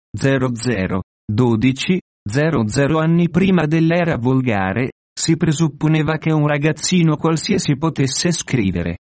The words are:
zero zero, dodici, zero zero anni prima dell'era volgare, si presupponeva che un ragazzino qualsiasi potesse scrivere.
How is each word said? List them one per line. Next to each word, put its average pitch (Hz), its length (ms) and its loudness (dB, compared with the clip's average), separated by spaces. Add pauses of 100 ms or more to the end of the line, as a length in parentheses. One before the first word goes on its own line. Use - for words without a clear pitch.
(100)
zero 131 440 0
zero, 95 480 -2 (220)
dodici, 123 760 0 (260)
zero 135 420 0
zero 139 320 2
anni 165 280 2
prima 180 380 2
dell'era 165 500 2
volgare, 113 760 0 (220)
si - 220 0
presupponeva 156 800 0
che 160 160 -2
un 151 140 2
ragazzino 151 720 0
qualsiasi 165 600 0
potesse 147 560 -2
scrivere. 90 640 -2 (120)